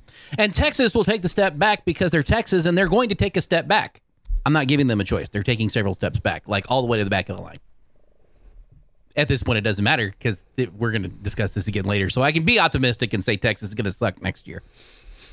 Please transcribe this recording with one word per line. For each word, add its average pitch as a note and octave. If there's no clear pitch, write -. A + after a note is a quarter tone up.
And G#3
Texas C4+
will G#3+
take G3
the F3
step E3+
back G3+
because E3+
they're D#3
Texas F#3+
and F3
they're F#3
going A3
to G3
take G3
a E3
step E3
back. -
I'm C#3
not D3+
giving C#3+
them G#2+
a G2
choice. F#2
They're G2+
taking A2
several G2
steps -
back, E2+
like, G2+
all C3
the A#2
way A#2
to G#2
the G2
back G2+
of F#2+
the F2+
line. D#2+
At D3
this C3+
point, A#2
it G#2
doesn't G2+
matter A2
'cause A2
it, B2
we're A2
gonna G2
discuss G#2
this F#2+
again G2+
later. G2+
So B2
I C#3+
can D#3+
be A3
optimistic C3
and G2+
say A2
Texas G#2+
is G#2
gonna G#2
suck G2
next -
year. E2